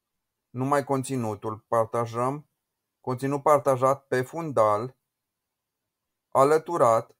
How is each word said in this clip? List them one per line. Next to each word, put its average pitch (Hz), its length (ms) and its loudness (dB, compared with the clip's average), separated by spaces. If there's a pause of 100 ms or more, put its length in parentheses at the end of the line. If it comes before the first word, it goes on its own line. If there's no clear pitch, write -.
(500)
numai 139 340 -2
conținutul 117 760 -4
partajăm, 117 880 -2 (520)
conținut 135 400 -4
partajat 135 640 2
pe 127 160 -2
fundal, 123 760 -2 (1300)
alăturat, 143 880 2